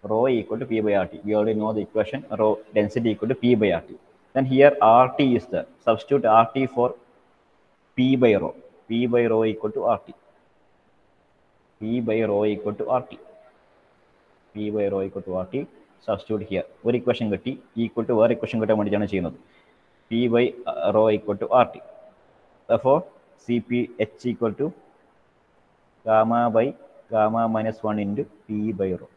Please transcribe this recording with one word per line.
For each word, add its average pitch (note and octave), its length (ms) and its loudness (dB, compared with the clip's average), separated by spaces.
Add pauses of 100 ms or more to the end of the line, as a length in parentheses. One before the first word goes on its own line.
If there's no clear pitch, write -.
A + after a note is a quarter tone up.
Rho A2+ 180 2
equal A2+ 320 -2
to C3 120 -8
P A2+ 140 -2
by G#2 80 0 (100)
R F2+ 80 -6
T. E2 140 -18
We G#2 100 -2
already G#2+ 260 0
know A2 160 -4
the G#2 100 -4
equation, - 380 -6 (140)
rho G#2+ 200 2 (140)
density G#2+ 380 0
equal G#2 220 -4
to - 100 -2
P A#2+ 120 6
by G#2 160 2
R E2 160 -2
T. - 80 -18 (380)
Then C3+ 120 0
here C#3 360 8
R A#2 260 8 (100)
T C3 180 2
is G#2 180 0
there. F2 140 -4 (200)
Substitute A2+ 380 0
R A2+ 280 6
T C3+ 120 -2 (100)
for B2 120 0 (1080)
P B2+ 200 2
by A#2+ 200 6
rho. E2+ 160 -2 (360)
P A#2 260 -2
by A#2+ 180 2
rho A2 200 2
equal G#2+ 260 -6
to - 60 -6 (120)
R - 100 -8
T. - 80 -20 (1700)
P A2+ 280 -4
by A2 120 0 (100)
rho G#2 160 0
equal G#2 340 -4
to - 100 -6
R B2 200 -2
T. - 100 -20 (1300)
P G#2 220 -8
by G2+ 120 -2
rho G2 200 -2
equal F#2+ 160 -12
to F#2 120 -8
R F#2 180 -6
T. C#3 140 -8 (400)
Substitute G#2 440 -4
here. F#2 140 -4 (200)
ഒരു A#2+ 160 0
equation A#2 320 -2
കിട്ടി. B2+ 200 -6 (320)
Equal A2 240 -6
to A#2 100 0
വേറെ A2 180 4
equation A2+ 240 -4
കിട്ടാൻ G#2+ 180 2
വേണ്ടിയിട്ടാണ് G2+ 340 -2
ചെയ്യുന്നത്. F2 240 -4 (720)
P A#2 240 0
by, A#2+ 120 4 (260)
uh, G2 240 -2
rho A2 100 6 (120)
equal G#2 260 -4
to - 40 -6 (160)
R - 100 2
T. - 80 -18 (880)
Therefore, C3 300 2 (440)
C A#2+ 240 -2
P B2 220 -4 (100)
H - 320 -6
equal A2 280 -4
to C#3+ 80 -2 (1400)
gamma A2 360 2 (140)
by A2+ 100 4 (460)
gamma A2 320 0 (120)
minus A2 240 -4 (100)
one G#2+ 160 -2
into G2+ 180 -4 (220)
P G#2+ 340 -4
by G2 100 -2 (100)
rho. - 180 -20